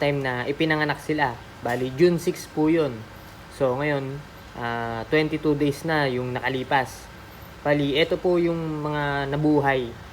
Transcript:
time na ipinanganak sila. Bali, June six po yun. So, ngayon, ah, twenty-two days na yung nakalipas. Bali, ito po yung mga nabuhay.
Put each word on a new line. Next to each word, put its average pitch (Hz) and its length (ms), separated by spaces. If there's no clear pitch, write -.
time 143 160
na 127 320
ipinanganak 151 480
sila. 143 400
Bali, 127 320
June 170 240
six - 320
po 156 240
yun. 143 240
So, 127 240
ngayon, 139 400
ah, 117 560
twenty-two 156 400
days 143 320
na 151 240
yung 123 240
nakalipas. 127 720
Bali, 147 400
ito 165 160
po 180 240
yung 165 400
mga 143 480
nabuhay. 139 640